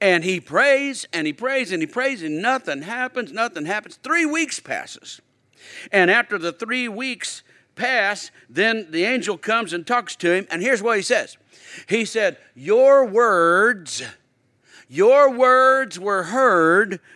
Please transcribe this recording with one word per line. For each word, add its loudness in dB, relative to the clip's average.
and 2
he -2
prays, 0
and -4
he -4
prays, -4
and -4
he -2
prays, -4
and -6
nothing -2
happens, -8
nothing -6
happens. -6
Three 0
weeks -4
passes. -12
And 4
after 0
the -6
three -6
weeks -10
pass, -2
then -2
the -2
angel -2
comes -4
and -8
talks -2
to 0
him, 0
and -6
here's 0
what 0
he -2
says. -2
He -2
said, -2
"Your 4
words, 2
your 6
words 2
were -2
heard 2